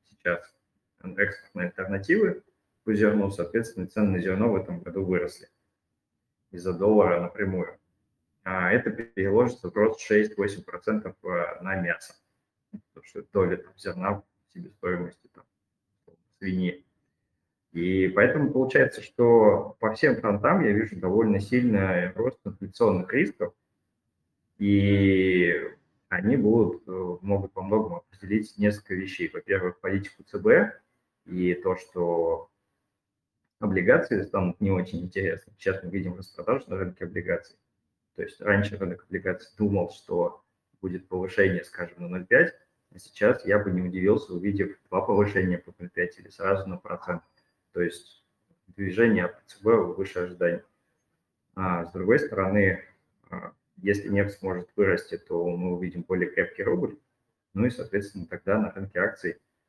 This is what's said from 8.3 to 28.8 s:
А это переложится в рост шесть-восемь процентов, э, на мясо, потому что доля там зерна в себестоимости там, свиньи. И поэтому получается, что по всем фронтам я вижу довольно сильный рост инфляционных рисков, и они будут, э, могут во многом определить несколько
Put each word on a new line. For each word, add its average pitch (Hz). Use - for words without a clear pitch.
А 92
это 117
переложится 110
в -
рост 110
шесть-восемь 104
процентов, 107
э, 87
на 95
мясо, 87
потому -
что -
доля 90
там -
зерна 92
в 101
себестоимости 90
там, -
свиньи. 92
И 92
поэтому 123
получается, 131
что 113
по 107
всем 131
фронтам 120
я 107
вижу 104
довольно 98
сильный 95
рост 120
инфляционных 101
рисков, -
и 95
они 98
будут, 110
э, 90
могут 98
во 95
многом 104
определить 101
несколько 101